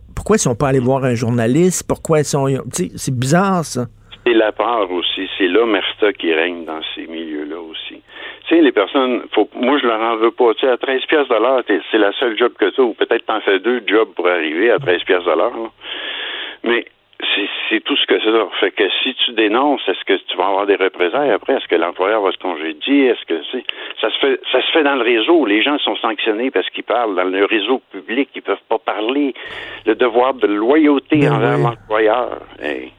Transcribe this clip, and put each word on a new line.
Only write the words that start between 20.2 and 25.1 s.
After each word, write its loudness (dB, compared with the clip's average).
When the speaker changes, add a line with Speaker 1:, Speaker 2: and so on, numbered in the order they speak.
Speaker 2:
tu -6
vas 0
avoir 0
des 4
représailles 0
après ? 0
Est-ce -4
que 2
l'employeur 0
va 2
se -10
congédier ? 0
Est-ce 0
que -4
c'est, -6
ça 0
se -6
fait, 0
ça 2
se -2
fait 4
dans 2
le -2
réseau. 4